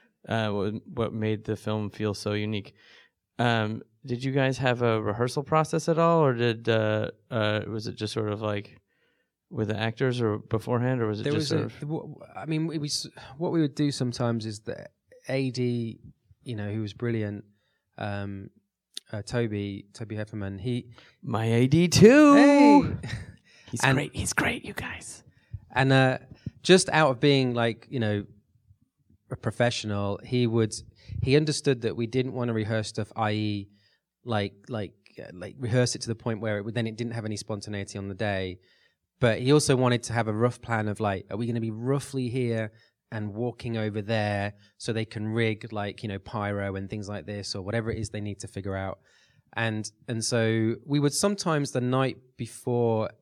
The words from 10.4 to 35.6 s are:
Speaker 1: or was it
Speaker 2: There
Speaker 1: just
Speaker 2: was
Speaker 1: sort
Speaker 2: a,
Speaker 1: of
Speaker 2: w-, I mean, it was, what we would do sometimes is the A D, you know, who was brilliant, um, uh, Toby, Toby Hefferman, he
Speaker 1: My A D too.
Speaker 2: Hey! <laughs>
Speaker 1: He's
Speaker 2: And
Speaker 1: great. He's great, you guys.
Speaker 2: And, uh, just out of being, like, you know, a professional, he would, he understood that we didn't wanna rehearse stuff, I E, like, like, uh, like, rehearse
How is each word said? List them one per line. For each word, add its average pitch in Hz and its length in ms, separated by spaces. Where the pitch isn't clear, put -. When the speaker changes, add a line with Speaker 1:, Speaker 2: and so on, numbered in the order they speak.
Speaker 1:
or 117 60
was 107 140
it 107 40
Speaker 2:
There 143 80
Speaker 1:
just 147 200
Speaker 2:
was 107 80
Speaker 1:
sort - 20
Speaker 2:
a, - 40
Speaker 1:
of 110 140
Speaker 2:
w-, 151 360
I 95 120
mean, 156 260
it 156 80
was, - 280
what 165 140
we 165 80
would 147 140
do 147 180
sometimes 117 540
is 107 140
the - 260
A 131 220
D, 120 500
you 120 140
know, 104 160
who 107 80
was 104 120
brilliant, 107 520
um, 101 520
uh, 104 100
Toby, 104 680
Toby 107 240
Hefferman, 101 440
he 120 280
Speaker 1:
My 107 220
A 117 240
D 165 180
too. 277 480
Speaker 2:
Hey! 285 480
<laughs> - 880
Speaker 1:
He's 120 140
Speaker 2:
And 131 120
Speaker 1:
great. 147 200
He's - 160
great, - 320
you - 100
guys. - 480
Speaker 2:
And, 135 200
uh, 131 260
just 185 260
out 156 220
of 120 100
being, 135 340
like, 117 360
you 139 100
know, 104 240
a - 60
professional, 104 880
he 123 220
would, 110 280
he 131 140
understood 143 460
that 101 140
we 120 100
didn't 127 280
wanna 120 180
rehearse 110 360
stuff, - 280
I 110 160
E, 104 360
like, 104 300
like, 107 260
uh, - 140
like, 90 240
rehearse 123 360